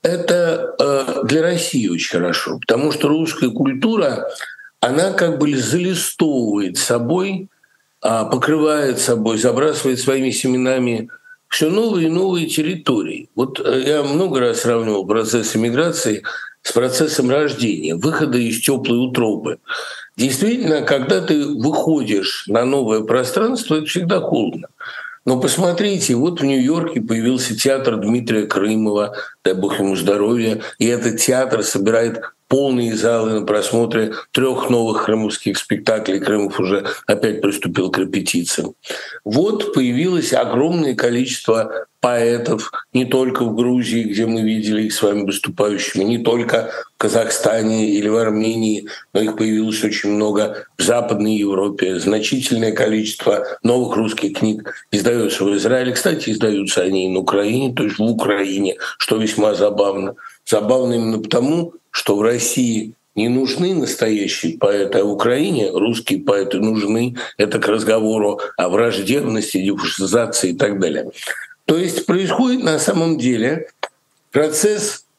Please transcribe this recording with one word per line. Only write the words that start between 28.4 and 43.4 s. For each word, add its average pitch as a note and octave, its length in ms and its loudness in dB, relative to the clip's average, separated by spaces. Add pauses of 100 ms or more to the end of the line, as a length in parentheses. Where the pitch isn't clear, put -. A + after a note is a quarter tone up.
Крымова, G#2 680 0 (300)
дай F#2 100 2
бог G2 240 -2
ему G2 160 2
здоровья, G#2+ 680 2 (180)
и G#2+ 80 2
этот A#2 340 0
театр B2+ 420 2
собирает A2+ 600 0 (280)
полные B2+ 460 2
залы A2 440 2
на G2 60 -6
просмотре A2 680 0 (200)
трёх B2 380 0
новых A2+ 340 2
крымовских G#2+ 520 0
спектаклей. G2+ 600 -2
Крымов G2+ 400 0
уже F#2+ 260 0 (220)
опять G#2+ 340 0
приступил F#2 520 -2
к - 60 -4
репетициям. - 760 -2 (500)
Вот F3 480 0
появилось C3+ 600 0
огромное C3 640 2
количество A#2 880 0 (140)
поэтов, A#2 720 0 (200)
не B2+ 120 2
только B2+ 400 0